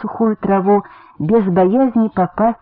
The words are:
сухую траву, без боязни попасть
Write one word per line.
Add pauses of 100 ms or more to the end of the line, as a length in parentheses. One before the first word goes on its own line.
сухую
траву, (340)
без
боязни
попасть